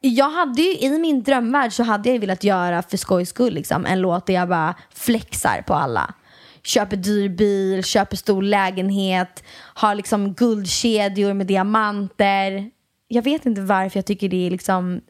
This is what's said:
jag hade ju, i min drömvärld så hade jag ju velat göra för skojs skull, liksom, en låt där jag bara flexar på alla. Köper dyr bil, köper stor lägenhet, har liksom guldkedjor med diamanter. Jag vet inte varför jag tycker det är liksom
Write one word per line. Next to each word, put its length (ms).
jag 280
hade 320
ju, 160
i 220
min 240
drömvärld 500
så 100
hade 260
jag 40
ju 60
velat 240
göra 380
för 160
skojs 320
skull, 240
liksom, 320
en 160
låt 240
där 80
jag 160
bara 260
flexar 760
på 60
alla. 400
Köper 340
dyr 320
bil, 540
köper 340
stor 240
lägenhet, 1000
har 400
liksom 380
guldkedjor 1000
med 140
diamanter. 1200
Jag 140
vet 240
inte 160
varför 360
jag 80
tycker 240
det 180
är 40
liksom 580